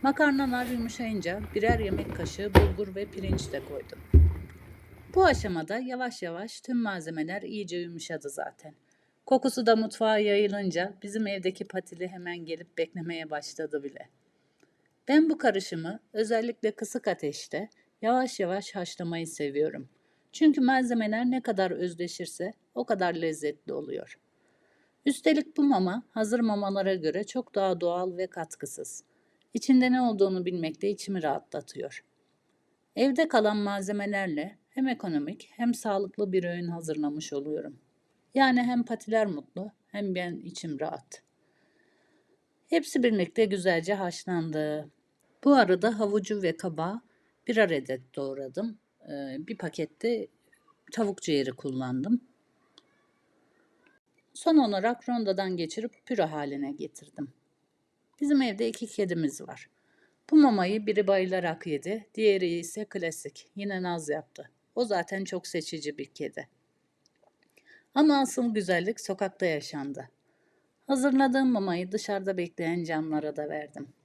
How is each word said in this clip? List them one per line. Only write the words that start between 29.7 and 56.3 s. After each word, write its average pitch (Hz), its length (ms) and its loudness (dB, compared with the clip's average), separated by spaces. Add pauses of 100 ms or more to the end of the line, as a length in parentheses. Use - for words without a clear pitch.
ne 254 100 4
olduğunu 196 440 2
bilmek 165 360 -4
de 202 80 0
içimi 190 340 -4
rahatlatıyor. 147 800 -6 (920)
Evde 269 320 4
kalan 214 300 4
malzemelerle 196 1000 -4 (120)
hem 262 180 -2
ekonomik 175 640 -4
hem 240 220 0
sağlıklı 202 580 -2
bir 185 120 2
öğün 175 240 -4
hazırlamış 156 640 -4
oluyorum. 147 460 -6 (540)
Yani 254 300 4
hem 240 200 0
patiler 220 440 0
mutlu 180 440 -8 (160)
hem 202 280 -6
ben 175 220 -6
içim 165 420 -10
rahat. 151 440 -8 (1400)
Hepsi 320 360 0
birlikte 214 420 2
güzelce 185 480 0
haşlandı. 160 960 -4 (540)
Bu 285 100 8
arada 208 460 4
havucu 208 420 0
ve 165 160 0
kabağı 175 440 -4 (460)
birer 214 220 4
adet 131 460 -4
doğradım. 139 640 -6 (320)
Ee, 135 300 -8
bir 185 180 -10
pakette 196 720 -4 (640)
tavuk 202 300 -2
ciğeri 139 300 0
kullandım. 131 720 -2 (2000)
Son 320 240 4
olarak 226 520 2
rondodan 196 480 0
geçirip 170 480 -6
püre 214 180 0
haline 143 480 -4